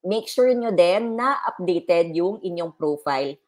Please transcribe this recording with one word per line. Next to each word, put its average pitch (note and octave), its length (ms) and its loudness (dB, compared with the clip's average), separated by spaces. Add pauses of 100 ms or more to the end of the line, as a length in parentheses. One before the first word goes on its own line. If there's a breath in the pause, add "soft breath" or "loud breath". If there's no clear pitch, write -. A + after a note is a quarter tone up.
Make G3+ 240 -2
sure B3+ 240 2
nyo A#3 160 -2
din G3+ 480 2
na C4+ 240 0
updated E3+ 720 0
yung F#3 240 -2
inyong E3+ 400 -6
profile D3 560 -2 (120)